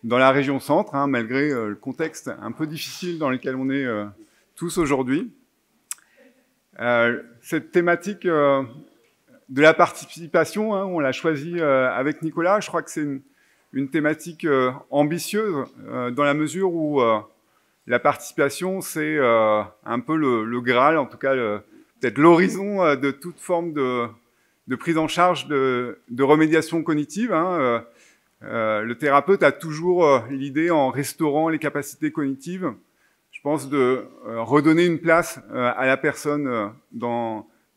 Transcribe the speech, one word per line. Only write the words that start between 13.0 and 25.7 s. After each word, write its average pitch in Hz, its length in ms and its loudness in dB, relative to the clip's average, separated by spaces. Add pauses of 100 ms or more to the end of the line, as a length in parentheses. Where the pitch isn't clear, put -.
une, 139 180 -6 (520)
une 135 160 -4
thématique, 156 560 -4
euh, 131 280 2 (180)
ambitieuse, 170 640 0 (340)
euh, 123 220 -6
dans 135 140 0
la 143 100 4
mesure 165 400 -2
où, 151 260 0
euh, 113 200 4 (680)
la 123 120 0
participation, 170 840 -2
c'est, 156 380 -4
euh, 110 420 4 (240)
un 117 160 -4
peu 156 160 -4
le, 123 300 2
le 120 160 -4
Graal, 131 340 4
en 143 80 0
tout - 140 -14
cas 135 160 0
le, 104 260 -2 (400)
peut-être 113 160 -2
l'horizon, 185 680 4
euh, 147 140 4
de 139 140 -2
toute 165 280 -12
forme 170 360 -4
de, 127 320 0 (600)
de 127 60 -2
prise 160 220 -2
en 160 100 0
charge 160 420 2
de, 127 500 0 (100)